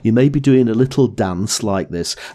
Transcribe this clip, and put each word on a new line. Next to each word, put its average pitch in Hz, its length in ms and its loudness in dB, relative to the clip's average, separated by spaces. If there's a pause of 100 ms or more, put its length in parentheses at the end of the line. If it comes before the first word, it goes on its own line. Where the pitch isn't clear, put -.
You 113 100 2
may 127 160 4
be 143 120 0
doing 131 280 4
a 113 60 0
little 131 340 2
dance 98 540 -4
like 98 260 -2
this, 85 260 -6 (200)